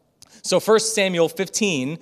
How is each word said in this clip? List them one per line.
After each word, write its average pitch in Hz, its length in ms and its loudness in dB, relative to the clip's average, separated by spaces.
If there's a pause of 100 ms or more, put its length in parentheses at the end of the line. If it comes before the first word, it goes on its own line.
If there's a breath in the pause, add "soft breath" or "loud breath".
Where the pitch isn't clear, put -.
(440 loud breath)
So 180 160 0
First 220 360 2
Samuel 180 340 2
fifteen, 165 720 -4